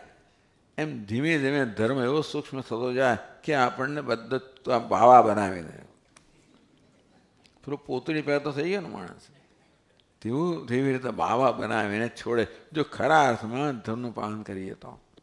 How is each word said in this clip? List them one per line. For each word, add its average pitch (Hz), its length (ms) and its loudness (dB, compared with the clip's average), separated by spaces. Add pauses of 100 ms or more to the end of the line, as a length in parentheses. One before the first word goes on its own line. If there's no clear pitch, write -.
(760)
એમ 143 260 -6
ધીમે 143 340 0
ધીમે 135 280 2
ધર્મ 117 360 0
એવો 139 180 2
સૂક્ષ્મ 139 400 -6
થતો 123 320 -4
જાય 123 260 2 (240)
કે 156 120 -2
આપણને 135 460 0
બધો 123 720 -4
આ 120 60 4
બાવા 117 440 8
બનાવી 101 400 0
દે. - 280 -18 (1700)
પેલો 139 120 -8
પોતળી 147 460 -4
પહેરતો 143 300 0
થઈ 147 160 -2
ગયો 196 120 -2
ને 151 80 -10
માણસ, 101 400 -14 (960)
તેવું, 147 440 -4
તેવી 131 260 0
રીતે 127 180 -4
બાવા 110 420 2
બનાવીને 110 560 -2
છોડે, 117 380 -2 (260)
જો 151 100 -2
ખરા 143 460 2
અર્થમાં 120 500 -2
ધર્મનું 113 360 -8
પાલન 107 280 -8
કરીએ 98 320 -10
તો. - 260 -20 (220)